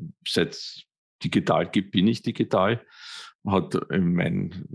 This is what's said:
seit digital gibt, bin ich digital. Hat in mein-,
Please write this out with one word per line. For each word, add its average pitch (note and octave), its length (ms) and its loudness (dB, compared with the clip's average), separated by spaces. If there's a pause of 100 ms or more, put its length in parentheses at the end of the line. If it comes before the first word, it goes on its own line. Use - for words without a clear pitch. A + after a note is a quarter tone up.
(260)
seit - 580 -4 (380)
digital E2+ 480 2
gibt, G2 220 -2
bin G2+ 160 4
ich A#2 140 0
digital. A2+ 600 0 (600)
Hat F#2+ 300 2 (140)
in F2 220 2
mein-, F#2 640 -2